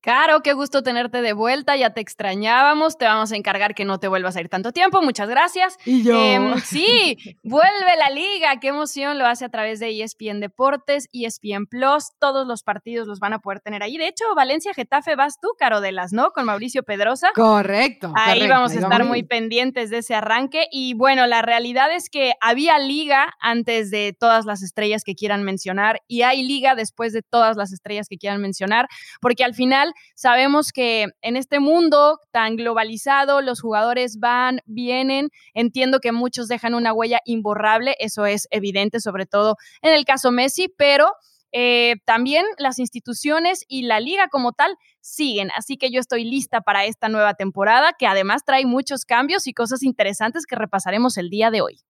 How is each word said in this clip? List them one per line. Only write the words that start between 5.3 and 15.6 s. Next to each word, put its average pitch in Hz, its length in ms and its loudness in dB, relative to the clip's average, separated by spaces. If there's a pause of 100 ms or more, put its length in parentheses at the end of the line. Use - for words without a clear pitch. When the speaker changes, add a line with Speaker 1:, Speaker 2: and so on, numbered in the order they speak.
Speaker 2:
Y 247 200 2
yo. 233 120 4
Speaker 1:
Em, 254 440 2
sí, 370 580 0 (220)
Speaker 2:
<laughs> - 20 -20
Speaker 1:
vuelve 359 560 4
la 294 100 4
liga, 311 520 -2
qué 269 80 -4
emoción, 285 500 -4
lo 262 80 2
hace 240 180 0
a 240 40 -8
través 220 320 -6
de 233 80 -6
E 220 160 -6
S 220 120 -12
P 220 120 -10
N 208 100 -6
Deportes, 277 760 -2
E 240 140 -8
S 226 160 -10
P 208 80 -10
N 202 180 -6
Plus, 269 520 -2
todos 269 260 0
los 240 160 -8
partidos 226 460 -6
los 202 100 -12
van 202 140 -4
a 214 80 -6
poder 196 180 -8
tener 208 240 -10
ahí. 247 160 -8
De 320 80 -4
hecho, 403 180 -6 (120)
Valencia 302 360 0
Getafe 277 440 -2
vas 277 240 0
tú, 370 80 -4 (100)
Caro 220 220 2